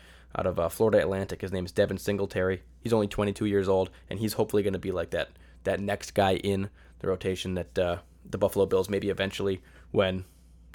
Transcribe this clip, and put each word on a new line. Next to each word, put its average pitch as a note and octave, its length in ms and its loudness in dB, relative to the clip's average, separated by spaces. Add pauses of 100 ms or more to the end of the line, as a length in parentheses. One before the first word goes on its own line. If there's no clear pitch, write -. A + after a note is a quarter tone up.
(340)
out - 120 -2
of, E2+ 120 -2
uh, E2 100 0
Florida G#2+ 300 4
Atlantic. F#2+ 440 -2
His F#2 100 -6
name's F2+ 200 -4
Devin G2 260 0
Singletary. F#2+ 640 -2 (180)
He's A2+ 120 -2
only A2 140 4
twenty-two G#2 400 -2
years G2 220 2
old, F#2+ 220 2 (180)
and G2+ 100 -6
he's G#2+ 140 -2
hopefully G#2+ 300 0
gonna F#2+ 160 -2
be F#2 120 -6
like F2 200 -4
that, E2 200 -4 (340)
that F#2+ 140 0
next G2+ 340 -4
guy G2 220 4
in G2 360 -2 (280)
the - 100 -4
rotation F#2 460 -2
that, F2 240 -4
uh, F2 200 2 (260)
the - 140 -8
Buffalo G2 280 4
Bills F#2+ 220 2
maybe G2+ 220 0
eventually, G2 500 -2 (300)
when F#2 340 0 (500)